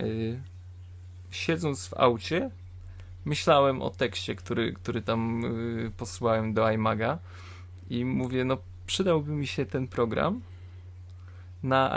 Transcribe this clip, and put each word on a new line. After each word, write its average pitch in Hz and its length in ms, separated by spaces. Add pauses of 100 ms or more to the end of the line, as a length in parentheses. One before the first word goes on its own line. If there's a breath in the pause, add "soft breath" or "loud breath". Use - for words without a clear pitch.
y, 113 400 (920)
siedząc 160 580
w - 60
aucie, 127 560 (760 loud breath)
myślałem 139 580
o - 80
tekście, - 440
który, 113 380
który 107 300
tam, 117 420
y, 117 520
posłałem 110 580
do 110 160
iMaga 110 480 (720 loud breath)
i 120 140
mówię, 127 400
no 131 140 (280)
przydałby 160 460
mi 143 140
się 135 200
ten 131 220
program 135 520 (1200 loud breath)
na 131 340